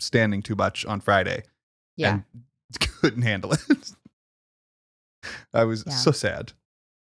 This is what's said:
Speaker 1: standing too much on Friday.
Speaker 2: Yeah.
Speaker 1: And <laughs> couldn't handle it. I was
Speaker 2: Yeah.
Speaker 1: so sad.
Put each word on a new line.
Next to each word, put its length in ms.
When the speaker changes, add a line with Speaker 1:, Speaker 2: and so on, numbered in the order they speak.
Speaker 1:
standing 420
too 140
much 300
on 140
Friday. 440
Speaker 2:
Yeah. 180
Speaker 1:
And 100
<laughs> 0
couldn't 420
handle 300
it. 400
I 120
was 220
Speaker 2:
Yeah. 80
Speaker 1:
so 180
sad. 400